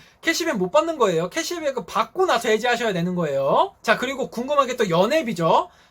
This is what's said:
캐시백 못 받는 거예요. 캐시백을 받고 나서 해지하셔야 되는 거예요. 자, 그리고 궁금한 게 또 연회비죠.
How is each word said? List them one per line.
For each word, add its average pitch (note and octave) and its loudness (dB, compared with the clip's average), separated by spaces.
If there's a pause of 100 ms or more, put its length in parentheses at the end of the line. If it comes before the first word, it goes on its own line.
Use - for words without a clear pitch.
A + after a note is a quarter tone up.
(220)
캐시백 D#4+ -2
못 F3+ -2
받는 D#4 2
거예요. F3+ 2
캐시백을 D#4 -6
받고 A3+ -2
나서 C4 0
해지하셔야 A#3 0
되는 F3+ -2
거예요. E3 0
자, A3 2
그리고 B3+ -4
궁금한 C4+ 0
게 B3 -4
또 G#3 0
연회비죠. A3 2 (220)